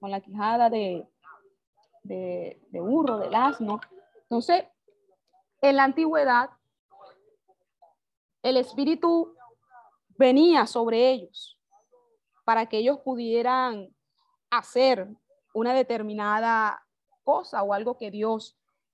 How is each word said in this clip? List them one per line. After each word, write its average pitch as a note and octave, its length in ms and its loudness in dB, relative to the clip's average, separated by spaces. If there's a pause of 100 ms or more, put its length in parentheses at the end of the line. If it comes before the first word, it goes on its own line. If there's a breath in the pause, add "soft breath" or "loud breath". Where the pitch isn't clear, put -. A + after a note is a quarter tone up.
con G3 100 -12
la G3 100 -6
quijada A3 500 0
de, G3 360 -6 (960)
de, F3+ 580 -10 (100)
de F3 100 -10
burro, A#3+ 380 0
del - 160 -4
asno. A3 460 0 (420)
Entonces, E4+ 420 0 (1000)
en C#4 140 4
la C4+ 80 6
antigüedad, C#4 680 2 (1900)
el B3+ 140 0
Espíritu E4 800 0 (760)
venía C4+ 580 6
sobre A#3 440 0
ellos - 480 -8 (840)
para A3+ 220 0
que A3 120 -4
ellos C4 220 0
pudieran A#3+ 920 -4 (560)
hacer A#3+ 580 0 (460)
una A#3 200 0
determinada A3 1080 -2 (400)
cosa C#4 380 -2
o G3+ 100 -2
algo A3 260 -4
que G#3+ 120 -12
Dios, G#3+ 480 -6 (360)